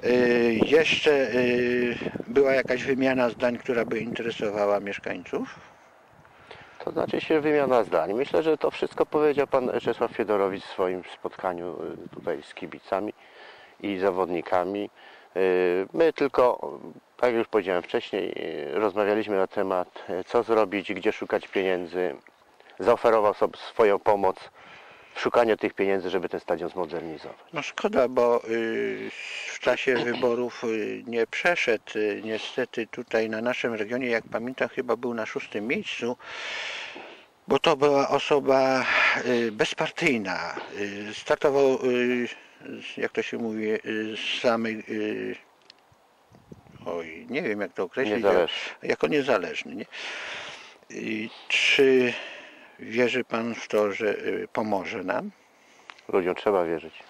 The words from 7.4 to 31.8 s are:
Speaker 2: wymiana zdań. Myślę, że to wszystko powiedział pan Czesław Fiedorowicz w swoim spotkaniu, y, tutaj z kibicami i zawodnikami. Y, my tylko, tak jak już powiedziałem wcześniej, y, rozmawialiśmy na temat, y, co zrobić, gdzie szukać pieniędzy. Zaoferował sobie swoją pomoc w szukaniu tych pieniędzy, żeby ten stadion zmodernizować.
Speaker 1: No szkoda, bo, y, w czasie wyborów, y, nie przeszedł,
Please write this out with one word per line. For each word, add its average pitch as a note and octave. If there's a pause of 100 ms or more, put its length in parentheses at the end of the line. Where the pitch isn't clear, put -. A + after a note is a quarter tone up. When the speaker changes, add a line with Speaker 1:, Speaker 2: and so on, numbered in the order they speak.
Speaker 2:
wymiana C#3
zdań. E2+
Myślę, D3
że D#3
to D#3
wszystko -
powiedział D3
pan B2 (120)
Czesław A#2
Fiedorowicz G2
w -
swoim F#2 (120)
spotkaniu, F2 (280)
y, -
tutaj E2
z -
kibicami F#2+ (680)
i G2
zawodnikami. F#2 (460)
Y, F#2
my E3
tylko, B2+ (380)
tak B2
jak A#2
już A2
powiedziałem F2+
wcześniej, G2 (360)
y, F2+
rozmawialiśmy G#2
na F#2+
temat, F#2+ (160)
y, -
co A#2
zrobić, G#2
gdzie G2+
szukać -
pieniędzy. F2+ (600)
Zaoferował A2
sobie -
swoją G2+
pomoc G2 (760)
w -
szukaniu A#2
tych -
pieniędzy, G2
żeby F2
ten F2+
stadion E2+
zmodernizować. E2 (140)
Speaker 1:
No D3
szkoda, C3+
bo, A#2+
y, A2+ (440)
w -
czasie B2+
wyborów, A#2+
y, G#2+
nie A#2
przeszedł, - (120)